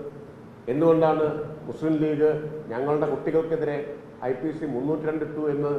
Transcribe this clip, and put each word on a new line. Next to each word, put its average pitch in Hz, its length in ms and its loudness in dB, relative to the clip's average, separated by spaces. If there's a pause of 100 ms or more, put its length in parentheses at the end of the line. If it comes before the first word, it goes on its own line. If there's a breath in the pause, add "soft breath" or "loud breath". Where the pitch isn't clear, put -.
(720)
എന്തുകൊണ്ടാണ് 160 540 6 (420)
മുസ്ലിം 156 260 -2 (100)
ലീഗ് 151 280 4 (400)
ഞങ്ങളുടെ 147 400 0
കുട്ടികൾക്കെതിരെ 160 640 0 (520)
ഐ - 100 0
പി 156 180 -2
സി 160 160 -4
മുന്നൂറ്റി 156 360 -2
രണ്ട് 156 180 -2
ഇട്ടു 151 160 -6 (100)
എന്ന് 143 260 0